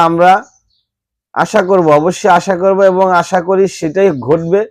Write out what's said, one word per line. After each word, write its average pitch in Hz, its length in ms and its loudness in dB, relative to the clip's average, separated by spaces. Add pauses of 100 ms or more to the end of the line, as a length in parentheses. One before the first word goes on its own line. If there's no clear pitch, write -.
আমরা 170 240 2 (1040)
আশা 180 280 -2
করব, 185 280 0
অবশ্যই 165 480 0
আশা 190 180 -4
করব 190 260 0
এবং 190 300 2
আশা 175 280 -2
করি 190 280 0
সেটাই 180 420 -2 (100)
ঘটবে 165 400 -2 (100)